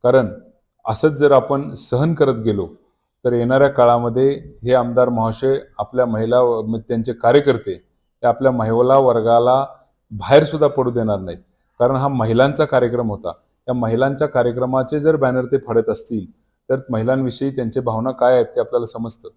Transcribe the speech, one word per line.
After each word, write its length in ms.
कारण 300
असंच 260
जर 200
आपण 420
सहन 400
करत 220
गेलो 340
तर 80
येणाऱ्या 360
काळामध्ये 960
हे 100
आमदार 360
महाशय 500
आपल्या 260
महिला 360
व 360
त्यांचे 360
कार्यकर्ते 580
हे 560
आपल्या 240
महिला 460
वर्गाला 680
बाहेरसुद्धा 560
पडू 240
देणार 280
नाहीत. 200
कारण 160
हा 120
महिलांचा 580
कार्यक्रम 440
होता. 200
या 60
महिलांच्या 540
कार्यक्रमाचे 720
जर 160
बॅनर 300
ते 120
फाडत 320
असतील 420
तर 100
महिलांविषयी 640
त्यांची 280
भावना 320
काय 220
आहेत 120
ते 140
आपल्याला 260
समजतं. 520